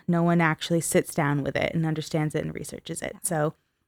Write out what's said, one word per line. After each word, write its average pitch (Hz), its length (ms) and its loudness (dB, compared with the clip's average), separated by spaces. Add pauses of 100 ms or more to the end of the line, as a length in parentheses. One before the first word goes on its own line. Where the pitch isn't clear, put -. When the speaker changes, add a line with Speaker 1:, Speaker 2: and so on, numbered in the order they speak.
Speaker 1:
no 170 160 4
one 170 160 4
actually 165 400 2
sits - 340 0
down 143 300 2
with 139 140 -2
it - 160 0
and 160 120 0
understands 156 500 -2
it 156 100 -2
and 156 100 -6
researches - 460 -10
it. - 140 -6
Speaker 2:
Yeah. - 80 -20
Speaker 1:
So 156 300 0 (340)